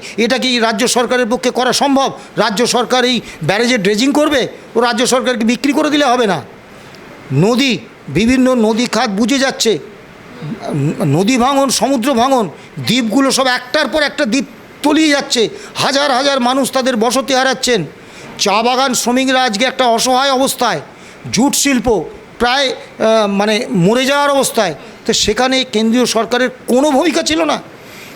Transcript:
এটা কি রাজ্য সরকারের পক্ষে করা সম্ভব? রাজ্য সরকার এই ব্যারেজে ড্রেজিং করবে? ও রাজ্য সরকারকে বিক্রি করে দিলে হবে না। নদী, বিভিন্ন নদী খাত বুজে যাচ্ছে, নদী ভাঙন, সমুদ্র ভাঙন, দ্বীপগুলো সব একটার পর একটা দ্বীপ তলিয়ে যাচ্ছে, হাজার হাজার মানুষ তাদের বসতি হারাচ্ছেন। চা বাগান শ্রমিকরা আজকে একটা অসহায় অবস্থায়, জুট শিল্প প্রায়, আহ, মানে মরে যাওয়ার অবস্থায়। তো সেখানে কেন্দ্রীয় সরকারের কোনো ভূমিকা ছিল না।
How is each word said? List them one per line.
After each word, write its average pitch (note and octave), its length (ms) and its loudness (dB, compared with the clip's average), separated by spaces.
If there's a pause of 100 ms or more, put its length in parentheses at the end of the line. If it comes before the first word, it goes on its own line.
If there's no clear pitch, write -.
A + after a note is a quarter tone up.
(180)
এটা A#3 200 0
কি A#3+ 220 0
রাজ্য A3+ 280 0
সরকারের B3 420 0
পক্ষে B3 200 -2
করা A#3+ 240 0
সম্ভব? C4+ 380 0 (260)
রাজ্য G#3+ 300 0
সরকার B3 380 0
এই B3 160 0 (220)
ব্যারেজে A3+ 340 2
ড্রেজিং G#3+ 340 2
করবে? D4 360 2 (280)
ও A3+ 40 0
রাজ্য A#3+ 280 2
সরকারকে A#3+ 380 0
বিক্রি B3 280 0
করে D4+ 160 0
দিলে D4 160 2
হবে A#3+ 220 2
না। E3 140 -2 (920)
নদী, A3+ 440 2 (300)
বিভিন্ন B3 480 2
নদী A3+ 300 2
খাত A3+ 240 -2
বুজে A3+ 300 0
যাচ্ছে, A#3 400 0 (1300)
নদী F#3+ 320 2
ভাঙন, C4+ 320 2
সমুদ্র C4 440 0
ভাঙন, A#3 360 2 (300)
দ্বীপগুলো A#3 520 0
সব C4 160 0
একটার B3+ 400 -2
পর D4+ 160 -2
একটা C#4+ 220 -2
দ্বীপ A#3 200 0 (380)
তলিয়ে D4+ 260 4
যাচ্ছে, C4+ 400 0 (260)
হাজার C#4 360 0
হাজার C4+ 280 0
মানুষ B3 320 0
তাদের B3+ 240 0
বসতি B3 380 0
হারাচ্ছেন। B3+ 520 0 (540)
চা G#3 240 0
বাগান B3+ 300 0
শ্রমিকরা B3+ 500 0
আজকে A#3 220 0
একটা B3+ 220 0
অসহায় B3+ 440 2
অবস্থায়, B3 500 0 (500)
জুট A3 240 2
শিল্প A#3+ 480 0 (360)
প্রায়, B3+ 300 0
আহ, A3 580 0
মানে G#3 440 0
মরে A3 340 4
যাওয়ার C#4+ 240 2
অবস্থায়। A3+ 460 0 (300)
তো A3 80 0
সেখানে B3+ 500 0
কেন্দ্রীয় A3+ 420 2
সরকারের A#3 440 0 (180)
কোনো C4+ 240 2
ভূমিকা D#4 300 2
ছিল D#4+ 220 -2
না। C4 180 -2 (540)